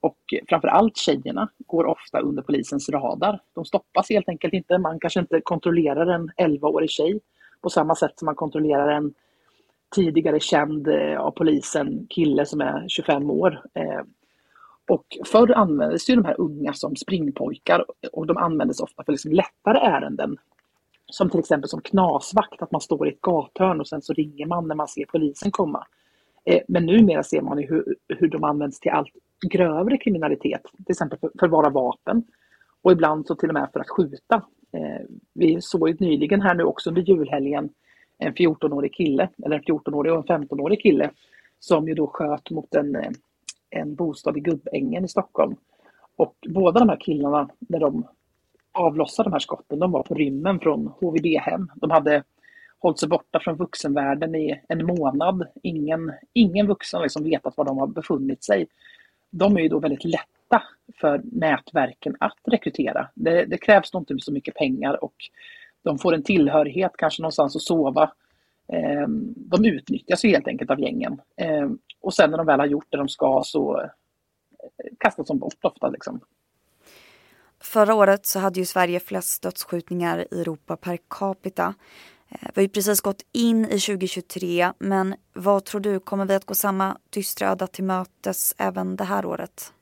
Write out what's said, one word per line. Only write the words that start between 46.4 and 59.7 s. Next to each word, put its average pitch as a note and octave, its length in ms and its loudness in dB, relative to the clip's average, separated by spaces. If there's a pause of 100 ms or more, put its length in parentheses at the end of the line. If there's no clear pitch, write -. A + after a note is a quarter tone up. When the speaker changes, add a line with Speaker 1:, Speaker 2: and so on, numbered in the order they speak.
Speaker 1:
båda F3+ 320 4
de A#3 80 6
här D3+ 120 0
killarna, C#3+ 480 -2 (100)
när E3 220 -4
de D#3 260 0 (640)
avlossade D#3+ 560 0
de F3 40 -2
här C#3+ 80 0
skotten, - 380 -8
de F3+ 140 0
var C3+ 100 0
på - 120 -6
rymmen D3+ 460 0
från D3+ 260 0
H E3+ 240 -4
V E3 120 0
B-hem. E3 520 -2
De - 160 -4
hade D3+ 320 4 (560)
hållit D#3+ 200 0
sig D#3 100 -2
borta E3 320 0
från D#3+ 160 -4
vuxenvärlden D3 800 -2
i D3+ 340 -2
en E3 180 -2
månad. E3+ 600 0 (160)
Ingen, D#3+ 500 -4 (200)
ingen G3+ 340 4
vuxen F#3 360 -2
liksom D3+ 220 -4
vetat - 320 -2
var D3 80 0
de C3+ 140 -2
har C#3 80 0
befunnit C#3 580 -4
sig. G2+ 220 2 (640)
De G3 260 2
är E3+ 40 2
ju D#3+ 80 2
då D#3+ 100 2